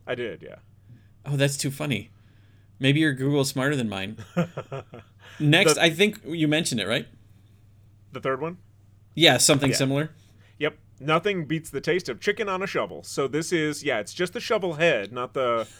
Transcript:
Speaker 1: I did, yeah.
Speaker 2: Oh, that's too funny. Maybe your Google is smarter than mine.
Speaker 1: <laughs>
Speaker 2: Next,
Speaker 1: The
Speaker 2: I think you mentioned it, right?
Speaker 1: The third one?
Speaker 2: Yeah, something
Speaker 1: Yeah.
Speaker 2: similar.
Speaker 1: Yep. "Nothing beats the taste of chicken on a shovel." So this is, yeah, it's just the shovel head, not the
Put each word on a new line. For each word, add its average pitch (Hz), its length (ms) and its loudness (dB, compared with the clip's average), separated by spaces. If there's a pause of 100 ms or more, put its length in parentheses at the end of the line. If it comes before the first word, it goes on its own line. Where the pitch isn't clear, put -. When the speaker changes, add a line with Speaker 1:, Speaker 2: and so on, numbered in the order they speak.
Speaker 1:
I 127 80 -4
did, 110 280 -8
yeah. - 140 -16 (680)
Speaker 2:
Oh, 143 100 -4
that's 139 220 2
too 139 140 -4
funny. 139 400 -4 (680)
Maybe 139 200 2
your 156 140 2
Google 139 280 0
is 131 60 0
smarter 139 280 -2
than 117 140 -2
mine. 101 280 -6 (180)
Speaker 1:
<laughs> - 1040 -8
Speaker 2:
Next, 151 360 6
Speaker 1:
The - 80 0
Speaker 2:
I 170 80 6
think 202 340 2
you 156 220 0
mentioned 151 340 0
it, 90 60 -4
right? 127 200 -2 (1040)
Speaker 1:
The 127 80 -12
third 131 220 -2
one? 170 160 -6 (580)
Speaker 2:
Yeah, 147 220 6
something 139 340 4
Speaker 1:
Yeah. - 40 0
Speaker 2:
similar. 139 340 0 (480)
Speaker 1:
Yep. 147 200 -4 (220)
"Nothing 165 460 0
beats 151 240 -4
the 139 120 -8
taste 175 280 -2
of 113 100 -8
chicken 208 300 -2
on 185 140 -4
a 196 40 -4
shovel." 98 360 -4
So 143 240 -2
this 151 260 -4
is, 151 300 -2
yeah, 131 160 0
it's 101 160 -8
just 180 180 -4
the 240 60 -8
shovel 196 340 -2
head, 143 380 2
not 123 240 -6
the 117 320 0 (120)